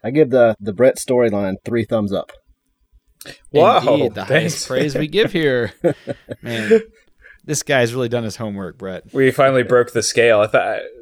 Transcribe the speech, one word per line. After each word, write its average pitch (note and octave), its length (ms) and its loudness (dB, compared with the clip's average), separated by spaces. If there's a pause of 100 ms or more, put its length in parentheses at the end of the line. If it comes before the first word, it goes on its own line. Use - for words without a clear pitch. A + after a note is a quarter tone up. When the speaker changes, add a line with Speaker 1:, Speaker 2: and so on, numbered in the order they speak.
Speaker 1:
I A2 80 -6
give C#3+ 200 2
the, A#2+ 300 4
the G2+ 120 -8
Brett B2 240 2
storyline G#2 680 -2
three A2+ 200 -2
thumbs G#2 280 -4
up. F2 200 -6 (1200)
Speaker 2:
Wow, F3 280 4
Speaker 3:
Indeed, B2 340 0
the F#2+ 100 -8
Speaker 2:
thanks. - 40 -16 (260)
Speaker 3:
highest - 140 -10
praise C3+ 280 -2
we D3+ 100 -2
give F3+ 260 -2
here. C3 400 0 (360)
Speaker 2:
<laughs> - 340 -14
Speaker 3:
Man, G#3+ 380 0 (640)
this D3+ 180 -6
guy's A#2+ 300 2
really B2+ 160 -4
done A#2+ 160 -4
his G#2+ 120 -8
homework, G2 420 -10
Brett. F#2 340 -12
Speaker 2:
We C3+ 180 4
finally C3+ 320 2
broke A#2+ 300 0
the A2 100 -2
scale. A#2 380 4
I G#2+ 60 2
thought G#2+ 320 0 (240)